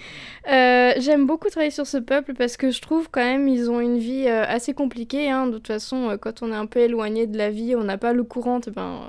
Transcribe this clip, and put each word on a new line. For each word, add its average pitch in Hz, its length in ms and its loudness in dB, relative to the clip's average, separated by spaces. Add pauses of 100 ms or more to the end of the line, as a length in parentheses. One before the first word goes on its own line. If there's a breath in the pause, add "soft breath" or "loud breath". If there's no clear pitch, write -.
(500 loud breath)
Euh, 247 480 6
j'aime 277 300 4
beaucoup 320 220 0
travailler 311 200 0
sur 285 160 -4
ce 277 120 -4
peuple 269 360 -2
parce 240 220 -2
que 262 160 0
je - 100 -4
trouve 320 300 -2
quand 262 120 0
même 269 260 2
ils 240 200 2
ont 240 120 0
une 240 180 0
vie, 254 280 -4
euh, 226 200 2
assez 240 260 -2
compliquée, 269 560 -4
hein. 262 180 0
De 247 100 -2
toute 220 100 -16
façon, 226 440 -4
euh, 202 60 -4
quand 226 240 -8
on 226 120 -4
est - 20 -6
un 214 100 -6
peu 226 140 -2
éloigné 226 480 2
de 214 100 -6
la 208 120 0
vie, 233 260 -2
on 226 80 0
n'a 196 140 -2
pas 233 160 0
l'eau 247 100 2
courante, 240 460 -4
ben, 185 400 -8